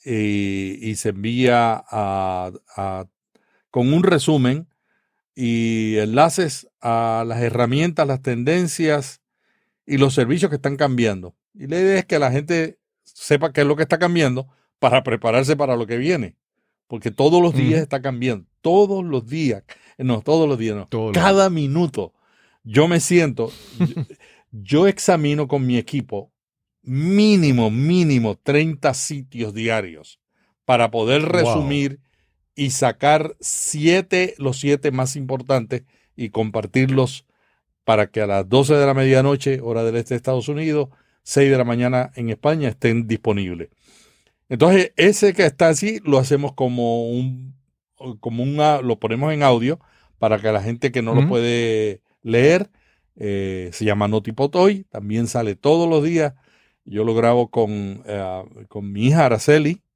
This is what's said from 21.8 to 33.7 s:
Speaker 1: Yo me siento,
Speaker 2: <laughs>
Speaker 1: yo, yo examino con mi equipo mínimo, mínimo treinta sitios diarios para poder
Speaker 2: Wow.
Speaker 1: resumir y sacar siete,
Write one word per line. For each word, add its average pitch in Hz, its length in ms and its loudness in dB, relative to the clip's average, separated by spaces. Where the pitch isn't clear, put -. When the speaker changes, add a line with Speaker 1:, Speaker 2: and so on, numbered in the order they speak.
Speaker 1:
Yo 123 240 4
me 170 140 2
siento, 151 500 0
Speaker 2:
<laughs> - 20 -2
Speaker 1:
yo, 170 220 -2
yo 120 340 2
examino 151 600 0
con 135 180 -2
mi 123 100 0
equipo 120 520 -6
mínimo, 156 840 2
mínimo 135 720 2
treinta 147 500 0
sitios 127 600 -8
diarios 107 640 -6
para 117 260 2
poder 120 320 0
Speaker 2:
Wow. 160 80 -2
Speaker 1:
resumir 139 720 0
y 139 140 -2
sacar 147 680 0
siete, 180 1000 -2